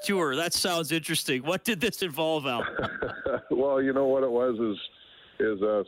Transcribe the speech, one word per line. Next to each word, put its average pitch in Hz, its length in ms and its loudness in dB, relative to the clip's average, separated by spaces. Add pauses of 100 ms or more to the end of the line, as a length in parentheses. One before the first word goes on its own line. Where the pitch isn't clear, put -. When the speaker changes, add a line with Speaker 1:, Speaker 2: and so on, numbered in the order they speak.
Speaker 1:
Tour, 170 340 2
that 170 180 0
sounds 165 360 0
interesting. 151 540 0
What 180 200 -2
did 214 180 0
this 208 200 0
involve, 156 440 0
Al? 117 240 -2
Speaker 2:
<laughs> 123 800 -6
Well, 135 320 2
you 135 100 2
know 135 140 2
what 135 160 4
it 131 80 2
was 120 280 2
is, - 880 -4
is, 104 160 0
uh, 107 260 2